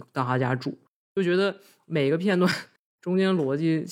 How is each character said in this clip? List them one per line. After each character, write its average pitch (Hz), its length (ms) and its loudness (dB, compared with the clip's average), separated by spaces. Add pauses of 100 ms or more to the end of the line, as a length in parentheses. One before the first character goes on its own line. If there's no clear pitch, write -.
(120)
到 135 120 -2
她 127 120 0
家 127 200 0
住， - 200 -8 (380)
就 196 80 0
觉 175 140 2
得 196 200 0 (300)
每 143 240 0
个 160 80 0
片 185 180 0
段 180 160 4 (220)
<laughs> - 260 -20
中 180 160 -2
间 190 160 2
逻 143 240 0
辑 160 360 0